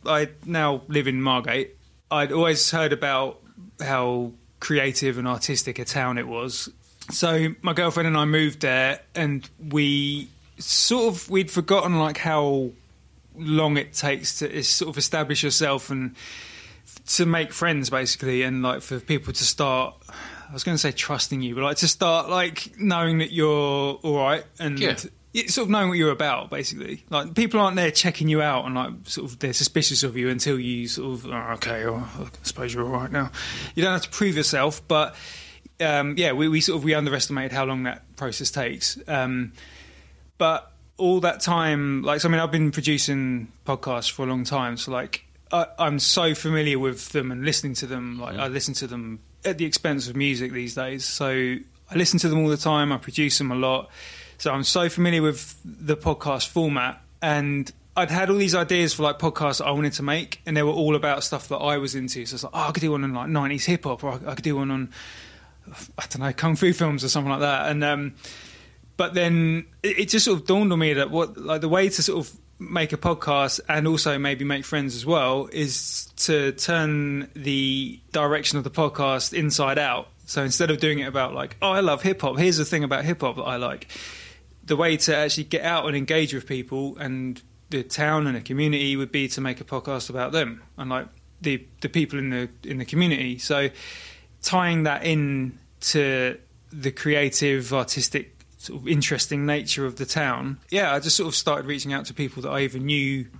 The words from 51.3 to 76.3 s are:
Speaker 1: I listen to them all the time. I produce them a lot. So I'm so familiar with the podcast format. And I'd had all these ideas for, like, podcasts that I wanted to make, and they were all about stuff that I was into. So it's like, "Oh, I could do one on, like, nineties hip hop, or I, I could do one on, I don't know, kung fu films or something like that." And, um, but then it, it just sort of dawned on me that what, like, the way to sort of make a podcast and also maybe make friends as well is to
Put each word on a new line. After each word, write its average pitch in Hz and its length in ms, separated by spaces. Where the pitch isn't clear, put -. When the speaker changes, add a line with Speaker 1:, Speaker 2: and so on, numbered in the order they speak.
Speaker 1:
I - 40
listen 175 260
to 170 80
them 156 120
all 156 80
the 147 80
time. 147 360
I 135 60
produce 143 400
them 135 140
a - 20
lot. 131 360
So 147 140
I'm 135 120
so 175 240
familiar 170 340
with 151 420
the 151 320
podcast 151 520
format. 139 520
And 143 480
I'd 175 140
had 185 180
all 196 80
these 196 180
ideas 170 380
for, 151 120
like, 147 140
podcasts 151 400
that - 80
I - 40
wanted 147 240
to - 80
make, 147 420
and 165 120
they 151 60
were 151 100
all 151 240
about 143 280
stuff - 240
that 143 80
I 147 220
was 135 160
into. 127 320
So 120 80
it's 127 100
like, - 100
"Oh, 151 140
I 151 40
could 147 100
do 160 100
one 143 120
on, 135 100
like, 127 140
nineties 143 360
hip 175 200
hop, 131 200
or 139 80
I, 127 200
I - 20
could 135 100
do 151 120
one 139 140
on, 131 200
I - 120
don't - 100
know, 135 140
kung 160 220
fu 175 180
films 147 300
or 135 40
something 139 220
like 139 100
that." 143 300
And, 147 120
um, 143 320
but 175 160
then 165 500
it, 196 180
it 196 100
just 220 160
sort 196 140
of - 60
dawned 196 280
on 165 40
me 156 140
that 139 180
what, 160 280
like, 156 240
the 160 80
way 190 180
to 190 140
sort 156 240
of - 100
make 165 340
a 151 60
podcast 147 720
and 151 200
also 151 300
maybe 139 260
make 139 220
friends 139 280
as 120 120
well 139 460
is - 540
to 143 360